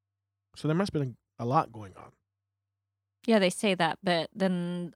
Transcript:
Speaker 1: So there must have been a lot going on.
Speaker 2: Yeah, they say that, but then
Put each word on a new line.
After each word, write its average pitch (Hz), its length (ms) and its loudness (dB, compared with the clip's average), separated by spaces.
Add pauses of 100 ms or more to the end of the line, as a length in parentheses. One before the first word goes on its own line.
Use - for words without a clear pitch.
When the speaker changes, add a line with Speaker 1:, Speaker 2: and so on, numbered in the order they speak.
(560)
Speaker 1:
So - 120 -4
there 156 80 2
must 196 180 -2
have 147 80 -2
been 127 140 -6 (220)
a 120 60 -6
lot 135 280 2
going 104 240 -14
on. - 160 -20 (1120)
Speaker 2:
Yeah, 226 120 6
they 185 120 4
say 196 240 0
that, 170 280 0
but 175 320 0
then 175 600 -2